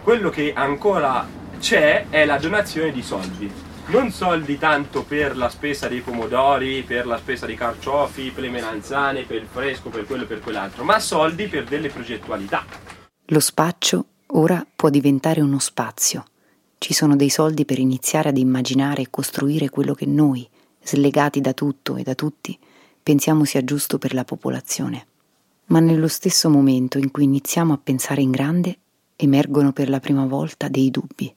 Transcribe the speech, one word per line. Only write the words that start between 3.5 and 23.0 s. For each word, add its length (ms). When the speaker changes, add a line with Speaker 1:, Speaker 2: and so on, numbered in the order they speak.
Speaker 1:
Non 220
soldi 480
tanto 460
per 320
la 120
spesa 380
dei 140
pomodori, 800
per 240
la 120
spesa 280
dei 80
carciofi, 800
per 80
le 80
melanzane, 720
per 140
il 120
fresco, 420
per 160
quello 180
e 20
per 140
quell'altro, 420
ma 160
soldi 480
per 160
delle 260
progettualità. 760
Speaker 2:
Lo 120
spaccio 680
ora 480
può 140
diventare 520
uno 200
spazio. 640
Ci 160
sono 200
dei 160
soldi 340
per 140
iniziare 520
ad 80
immaginare 640
e 60
costruire 640
quello 240
che 100
noi, 440
slegati 580
da 120
tutto 420
e 80
da 140
tutti, 420